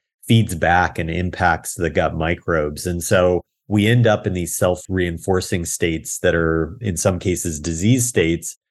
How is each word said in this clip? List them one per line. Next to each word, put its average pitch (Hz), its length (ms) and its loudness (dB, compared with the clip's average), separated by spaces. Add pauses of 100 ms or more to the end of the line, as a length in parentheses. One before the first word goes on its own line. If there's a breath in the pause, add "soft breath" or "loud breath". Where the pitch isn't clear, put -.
(260)
feeds 113 280 2
back 85 440 2
and 82 120 -4
impacts 87 640 -2
the 82 160 -2
gut 80 240 0
microbes. 80 720 -2
And 87 180 -4
so 90 380 2 (240)
we 104 200 2
end 120 200 4
up 104 200 2
in 92 80 -2
these 87 200 -4
self-reinforcing 90 1080 -2
states - 540 -4
that 87 160 2
are 80 480 0
in 92 160 -4
some 90 200 0
cases 85 400 -4
disease 95 480 0
states, 85 520 -2 (120)